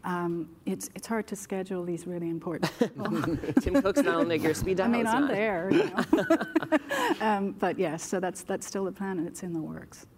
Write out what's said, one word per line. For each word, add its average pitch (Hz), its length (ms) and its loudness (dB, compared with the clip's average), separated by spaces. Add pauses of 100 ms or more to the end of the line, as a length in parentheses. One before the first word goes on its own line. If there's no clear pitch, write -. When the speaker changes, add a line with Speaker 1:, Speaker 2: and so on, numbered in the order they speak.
Speaker 1:
Um, 170 460 -2 (160)
it's, 190 300 -6
it's 196 100 -12
hard 220 220 -2
to 208 80 -8
schedule 190 480 -6
these 175 240 -4
really 170 220 -4
important 165 460 -2
Speaker 2:
<laughs> - 40 -18
Speaker 1:
people. 214 260 2 (560)
Speaker 2:
Tim 185 220 2
Cook's 196 180 4
not 170 140 4
on 165 140 2
the, 165 100 2
your 156 160 2
speed 185 240 0
Speaker 1:
I 190 80 4
mean, 233 180 4
Speaker 2:
dial, 220 80 2
it's - 20 -
Speaker 1:
I'm 269 60 4
Speaker 2:
not. 277 100 2
Speaker 1:
there, 196 400 0
you 359 120 6
know. - 960 2 (440)
Speaker 2:
<laughs> 226 60 2
Speaker 1:
Um, 196 240 2
but 185 260 0
yes, 165 260 0
so 190 160 -2
that's, 175 220 -4
that's 190 240 -4
still 196 200 -4
the 180 60 -2
plan, 190 280 -4
and 170 80 -2
it's - 160 -10
in 175 100 -6
the 160 80 -2
works. - 460 -12 (100)